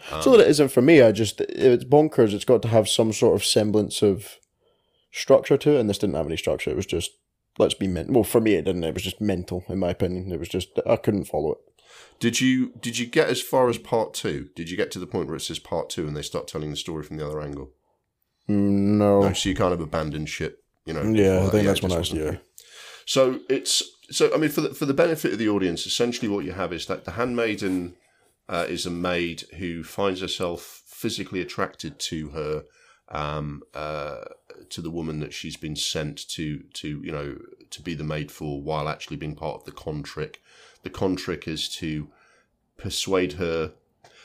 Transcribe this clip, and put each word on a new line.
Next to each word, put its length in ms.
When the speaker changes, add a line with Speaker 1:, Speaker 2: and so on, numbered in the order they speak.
Speaker 1:
It's 140
not 20
Speaker 2:
Um, 100
Speaker 1:
that 100
it 40
isn't 180
for 140
me, 180
I 100
just, 300
if 80
it's 360
bonkers, 480
it's 120
got 160
to 60
have 200
some 240
sort 240
of 80
semblance 600
of 340
structure 460
to 140
it, 80
and 100
this 80
didn't 180
have 120
any 100
structure. 320
It 60
was 100
just, 260
let's 160
be 140
men-, 260
well, 100
for 180
me 120
it 120
didn't, 180
it 100
was 100
just 180
mental, 460
in 120
my 100
opinion. 420
It 80
was 100
just, 360
I 100
couldn't 300
follow 280
it. 40
Speaker 2:
Did 220
you, 380
did 180
you 80
get 220
as 140
far 280
as 80
part 360
two? 420
Did 140
you 80
get 140
to 80
the 80
point 200
where 80
it 60
says 180
part 300
two 180
and 80
they 60
start 260
telling 220
the 80
story 260
from 140
the 80
other 160
angle? 300
Speaker 1:
Mm, 480
no. 240
Speaker 2:
No, 120
so 160
you 60
kind 180
of 80
abandoned 480
ship, 340
you 80
know, 100
Speaker 1:
Yeah, 300
I 20
Speaker 2:
before 60
Speaker 1:
think 0
Speaker 2:
that. 120
Speaker 1:
that's 180
Speaker 2:
Yeah, 80
Speaker 1:
when 20
I 100
Speaker 2:
just 100
Speaker 1:
was, 0
Speaker 2:
wasn't 100
Speaker 1:
yeah. 60
Speaker 2:
for 60
you. 60
So 340
it's, 340
so, 240
I 40
mean, 140
for 100
the, 120
for 120
the 80
benefit 400
of 60
the 100
audience, 360
essentially 440
what 160
you 80
have 180
is 140
that 200
the 60
handmaiden, 840
uh, 220
is 160
a 60
maid 520
who 260
finds 380
herself 640
physically 560
attracted 580
to 300
her, 340
um, 520
uh, 440
to 120
the 100
woman 280
that 140
she's 240
been 180
sent 540
to, 300
to, 300
you 80
know, 260
to 100
be 140
the 80
maid 280
for 300
while 260
actually 300
being 180
part 200
of 100
the 60
con 320
trick. 380
The 60
con 260
trick 320
is 280
to 340
persuade 560
her. 380